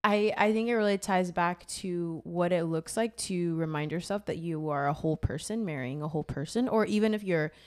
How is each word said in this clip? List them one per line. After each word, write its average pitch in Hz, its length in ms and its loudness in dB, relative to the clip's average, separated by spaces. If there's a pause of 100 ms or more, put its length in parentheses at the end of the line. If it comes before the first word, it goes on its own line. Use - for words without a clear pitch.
I, 208 320 4
I 214 180 4
think 220 160 2
it 240 60 2
really 208 220 4
ties 185 340 2
back 175 360 -2
to 175 560 -4
what 175 280 0
it 170 120 4
looks 165 340 -2
like 226 200 0
to 175 380 -2
remind 151 360 0
yourself 196 340 -4
that - 140 -4
you 160 300 -4
are 143 180 0
a 143 60 2
whole 160 240 0
person - 480 -4
marrying 143 360 -4
a 151 60 -4
whole 151 160 -2
person, 233 440 -2
or 220 180 2
even 214 280 2
if 214 100 -4
you're 160 280 0 (160)